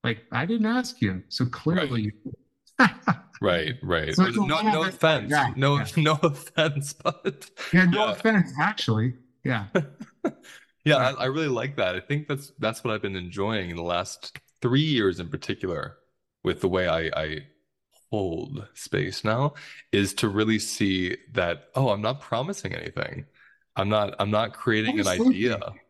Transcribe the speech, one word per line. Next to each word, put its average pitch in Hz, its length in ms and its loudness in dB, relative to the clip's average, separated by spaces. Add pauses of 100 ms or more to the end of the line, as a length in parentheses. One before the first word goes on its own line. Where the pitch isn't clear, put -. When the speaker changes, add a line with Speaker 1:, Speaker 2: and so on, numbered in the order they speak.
Speaker 1:
Like, 117 280 -4
I 135 140 -2
didn't 214 200 -2
ask 247 360 -2
you, 92 260 -2
so - 180 -2
clearly 123 640 -2 (680)
Speaker 2:
Right. - 0 -
Speaker 1:
<laughs> 233 100 8 (520)
Speaker 2:
Right, 87 420 2
right. 80 320 0
Speaker 1:
So 185 100 6
Speaker 2:
No, - 20 4
Speaker 1:
it's 185 100 -2
a 214 40 2
Speaker 2:
no 151 140 2
Speaker 1:
little 160 100 0
bit 160 160 2
Speaker 2:
offense. - 0 -
Speaker 1:
like 147 500 2
that. 139 240 2
Speaker 2:
No, 143 240 4
Speaker 1:
Yeah. 107 100 -2
Speaker 2:
<laughs> - 80 -4
no 151 260 4
offense, 147 720 0
but - 560 -6 (220)
Speaker 1:
Yeah, 185 140 8
no 208 200 4
Speaker 2:
yeah. - 20 2
Speaker 1:
offense, 202 520 2
actually. 123 540 0 (300)
Yeah. 113 300 -2
Speaker 2:
<laughs> 180 60 4 (1040)
Yeah, 147 120 6
Speaker 1:
Right. 131 220 2
Speaker 2:
I, 123 60 -2
I - 20 -
really 147 220 -2
like 131 280 -2
that. 92 200 0
I 92 40 -4
think 147 280 -6
that's, 143 300 -6
that's 110 260 -4
what 113 100 -2
I've 104 80 -6
been 98 140 -4
enjoying 95 540 -2
in 85 60 -8
the 85 60 -6
last 87 560 -4 (240)
three 127 200 4
years 110 360 2
in 87 100 -8
particular 85 680 -6 (480)
with 90 160 0
the 98 80 2
way 92 180 2
I, 82 240 0 (100)
I 78 200 -4 (720)
hold 92 640 -4
space - 500 -4
now, 123 300 0 (360)
is 101 240 2
to 113 140 0
really 107 320 2
see 95 560 -2 (160)
that, 87 320 0 (100)
oh, 131 160 2
I'm 101 120 0
not 131 180 -2
promising 147 520 -6
anything. - 540 -8 (480)
I'm 98 140 -2
not, 104 320 0
I'm 101 100 0
not 107 240 0
creating 110 400 0
Speaker 1:
Who's - 60 0
Speaker 2:
an 95 160 2
Speaker 1:
thinking? 254 180 4
Speaker 2:
idea. 110 240 0 (320)